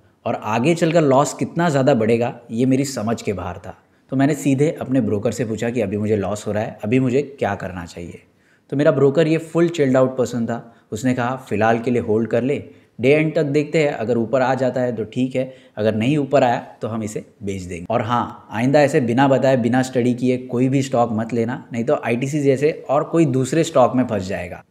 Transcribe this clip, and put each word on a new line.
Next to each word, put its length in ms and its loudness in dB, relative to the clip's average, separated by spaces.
और 180 -4
आगे 320 2
चलकर 260 2
लॉस 320 4
कितना 360 -2
ज़्यादा 240 4
बढ़ेगा 400 2
ये 140 0
मेरी 200 2
समझ 360 -4
के 120 -4
बाहर 240 -8
था। 200 -16
तो 40 -4
मैंने 200 2
सीधे 460 0
अपने 200 0
ब्रोकर 300 0
से 140 -4
पूछा 240 -4
कि 120 -2
अभी 160 -2
मुझे 180 0
लॉस 320 -4
हो 40 -4
रहा 120 -2
है, 200 -10
अभी 160 2
मुझे 220 2
क्या 160 -2
करना 300 -10
चाहिए। 360 -14
तो 80 -4
मेरा 140 4
ब्रोकर 360 4
ये 100 2
फुल 320 0
चिल्ड 280 2
आउट 200 2
पर्सन 280 -2
था। 300 -8
उसने 220 0
कहा, 220 -4
"फ़िलहाल 300 2
के 120 -2
लिए 100 2
होल्ड 280 0
कर 140 0
ले, 200 -2
डे 80 4
एंड 260 4
तक 80 2
देखते 360 0
हैं, 140 2
अगर 240 -2
ऊपर 240 0
आ 120 2
जाता 280 -2
है 140 -2
तो 80 -4
ठीक 320 -4
है, 180 -4
अगर 180 2
नहीं 220 2
ऊपर 260 4
आया 140 2
तो 60 -6
हम 160 -6
इसे 200 -8
बेच 180 -6
देंगे। 280 -10
और 120 0
हाँ, 500 -4
आइंदा 300 4
ऐसे 200 4
बिना 260 2
बताए, 300 4
बिना 240 2
स्टडी 320 0
किए 240 0
कोई 320 0
भी 120 0
स्टॉक 300 0
मत 220 -4
लेना, 300 -2
नहीं 100 -2
तो 220 0
आईटीसी 340 -2
जैसे 320 2
और 140 2
कोई 220 2
दूसरे 380 0
स्टॉक 320 2
में 120 2
फंस 200 -4
जाएगा।" 440 -8